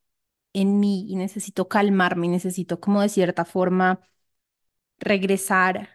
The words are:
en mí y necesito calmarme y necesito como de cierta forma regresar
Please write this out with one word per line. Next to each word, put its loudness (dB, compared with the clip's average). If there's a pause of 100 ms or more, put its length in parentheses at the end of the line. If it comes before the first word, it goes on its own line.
(540)
en 2
mí 0
y -6
necesito -6
calmarme 2
y 0
necesito -4
como 2
de 2
cierta 0
forma 0 (1000)
regresar 0